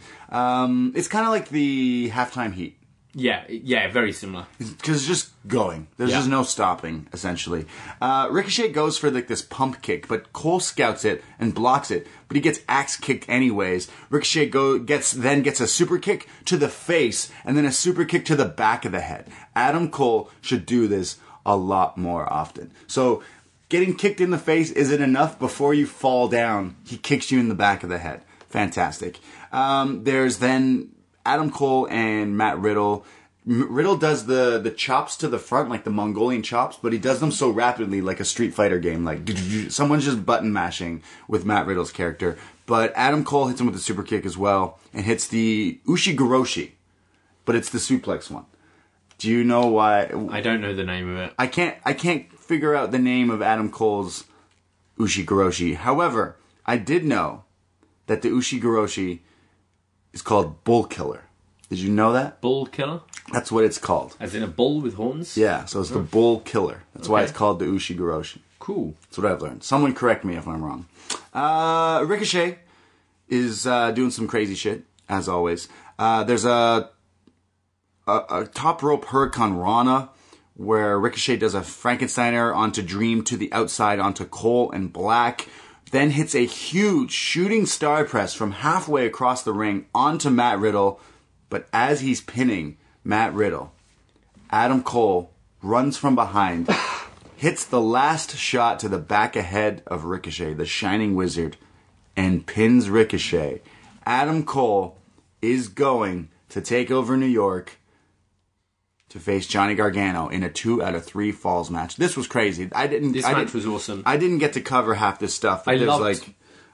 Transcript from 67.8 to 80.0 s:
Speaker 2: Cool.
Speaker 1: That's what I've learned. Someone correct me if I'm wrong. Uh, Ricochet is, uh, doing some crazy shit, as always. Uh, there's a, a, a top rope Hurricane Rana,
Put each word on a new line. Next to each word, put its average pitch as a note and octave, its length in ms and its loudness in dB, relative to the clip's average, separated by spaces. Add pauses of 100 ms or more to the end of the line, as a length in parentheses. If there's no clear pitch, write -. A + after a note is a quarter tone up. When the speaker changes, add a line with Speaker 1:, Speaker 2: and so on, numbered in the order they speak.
Speaker 2:
Cool. A2+ 440 -6
Speaker 1:
That's - 160 -20
what G2+ 120 2
I've F2 100 -4
learned. B1 220 -10
Someone C#3 300 2
correct A2+ 320 2
me F2+ 100 -4
if D#2+ 120 -10
I'm D#2+ 160 -6
wrong. D2+ 220 -10 (480)
Uh, D#3+ 720 2
Ricochet F3+ 540 -2 (680)
is, B2 360 -2
uh, A#2+ 260 2
doing B2 200 0
some A2+ 160 -4
crazy G#2 280 -2
shit, G#2 280 -4 (240)
as F#2+ 220 -2
always. F2 400 -2 (280)
Uh, A2 280 2
there's A2+ 200 2
a, A#2 440 4 (1160)
a, G#2+ 240 0
a G#2 240 -4
top D#3+ 300 -2
rope D3 220 2
Hurricane A#2 480 0
Rana, B2 560 2 (460)